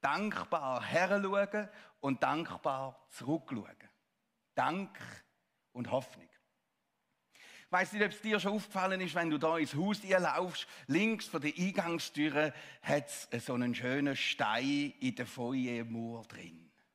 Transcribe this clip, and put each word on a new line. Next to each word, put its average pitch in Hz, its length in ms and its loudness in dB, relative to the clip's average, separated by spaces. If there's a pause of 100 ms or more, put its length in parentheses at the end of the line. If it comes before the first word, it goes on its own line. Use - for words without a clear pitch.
dankbar 151 840 -2
heranschauen 202 840 2 (320)
und 135 220 -2
dankbar 135 880 -2
zurückschauen. - 800 -6 (640)
Dank 165 460 -2 (720)
und - 180 -8
Hoffnung. - 400 -4 (1040)
Ich - 400 -18
weiss 185 180 4
nicht, 208 100 2
ob 202 100 4
es - 100 -12
dir 214 180 4
schon 196 140 0
aufgefallen 190 480 0
ist, 165 120 -2
wenn 170 160 2
du 151 80 2
da 160 200 4
ins 139 180 0
Haus 196 260 2
reinlaufst, 180 640 2 (200)
links 208 400 4
von 156 140 -4
der 151 160 0
Eingangstüre 156 960 2 (280)
hat's - 460 -2 (180)
so 127 100 -2
einen 123 200 0
schönen 135 400 0
Stein 131 840 0
in 127 140 0
der 123 120 -4
Foyermauer 117 1000 -4
drin. 82 440 -18 (240)